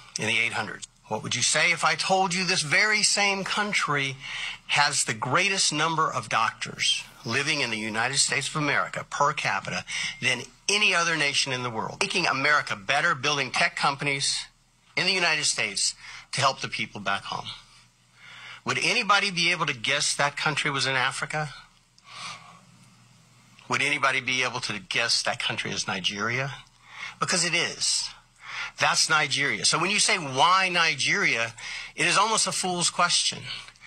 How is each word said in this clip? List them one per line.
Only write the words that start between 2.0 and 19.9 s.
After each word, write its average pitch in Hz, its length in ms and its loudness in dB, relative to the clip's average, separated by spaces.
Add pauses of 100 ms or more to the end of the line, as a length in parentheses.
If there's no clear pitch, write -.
you 185 120 0
this 170 180 2
very 202 400 4
same 196 400 2
country 147 720 0 (540)
has 147 340 2
the 127 120 -2
greatest 165 580 0
number 156 400 0
of 123 160 -6
doctors - 720 0 (220)
living 143 360 0
in 123 100 -2
the 110 80 -2
United 110 400 -2
States 139 300 0
of - 60 -6
America 135 560 0
per 147 220 4
capita 98 520 -2 (380)
than 123 200 0 (260)
any 202 260 2
other 170 220 2
nation 143 360 0
in 127 120 -4
the 123 60 -4
world? 110 300 -6
Making - 280 0
America 135 480 2
better, 143 400 0
building 139 340 -2
tech 170 240 0
companies 143 720 -2 (500)
in 170 100 0
the 190 60 4
United 165 320 2
States - 520 0 (340)
to - 100 -2
help 135 200 2
the 120 80 -4
people 110 320 -8
back 98 240 -2
home. - 240 -8 (1160)
Would 120 140 0
anybody 202 540 2
be 170 180 2
able 170 160 0
to 147 80 -2
guess 131 400 0